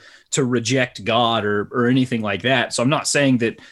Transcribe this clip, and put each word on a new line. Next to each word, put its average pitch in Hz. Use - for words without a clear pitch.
to 147
reject 120
God 113
or, 104
or 123
anything 127
like 101
that. 123
So 123
I'm 127
not 147
saying 135
that, 113